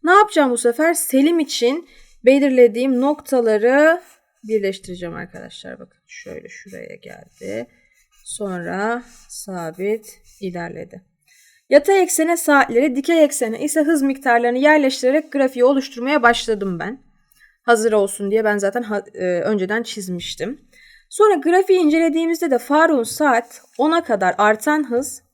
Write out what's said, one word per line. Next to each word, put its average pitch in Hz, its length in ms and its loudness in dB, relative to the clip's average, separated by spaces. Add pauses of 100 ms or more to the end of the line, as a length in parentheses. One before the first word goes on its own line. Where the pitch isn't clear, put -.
Ne 330 60 0
yapacağım 370 400 4
bu 240 80 -2
sefer? 302 360 0
Selim 311 440 2
için 285 500 -2 (360)
belirlediğim 254 760 4
noktaları 269 1000 2 (420)
birleştireceğim 190 720 -6
arkadaşlar. - 640 -16
Bakın - 260 -20
şöyle - 420 -18
şuraya - 460 -20
geldi. - 720 -14 (580)
Sonra 196 760 -8 (260)
sabit 185 920 -10 (200)
ilerledi. 175 640 -12 (680)
Yatay 370 320 4
eksene 330 340 0
saatleri, 269 600 2
dikey 320 280 4
eksene 247 400 -4
ise 302 160 -2
hız 294 220 2
miktarlarını 247 560 0
yerleştirerek 294 720 2
grafiği 262 320 0
oluşturmaya 269 580 0
başladım 202 560 0
ben. 202 240 -8 (600)
Hazır 226 300 2
olsun 202 380 -2
diye 220 140 0
ben 208 140 0
zaten 202 240 -2
ha-, 208 220 -6 (100)
e, 185 100 -8
önceden 190 580 -2
çizmiştim. 185 800 -10 (480)
Sonra 415 260 2
grafiği 370 440 2
incelediğimizde 330 720 0
de 247 80 0
Faruk'un 302 440 0
saat 240 600 -2 (160)
ona 320 260 0
kadar 185 340 -2
artan 233 520 0
hız, 247 320 -6 (120)